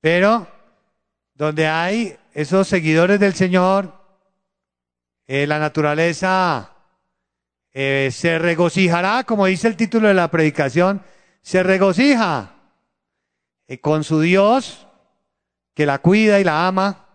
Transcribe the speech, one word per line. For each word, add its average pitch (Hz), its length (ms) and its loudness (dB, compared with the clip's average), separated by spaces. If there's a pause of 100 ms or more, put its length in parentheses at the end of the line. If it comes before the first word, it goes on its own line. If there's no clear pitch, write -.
Pero 185 460 0 (840)
donde 151 340 -2
hay 175 500 -4 (160)
esos 185 340 -2
seguidores 175 520 0
del 196 160 2
Señor, 185 580 0 (1300)
eh, 139 200 -2
la 151 120 -2
naturaleza, 156 1120 -2 (1000)
eh, 135 400 -2
se 165 260 -2
regocijará, 175 880 0
como 208 220 -2
dice 190 220 0
el 214 100 -2
título 220 320 0
de 196 40 4
la 175 160 2
predicación, 160 760 0 (380)
se 185 220 -2
regocija, 190 920 0 (1120)
eh, 131 120 -14
con 151 240 -2
su 156 160 -2
Dios, 196 680 0 (880)
que 151 120 0
la 139 140 -2
cuida 208 400 4
y 196 40 0
la 170 240 0
ama 190 480 -4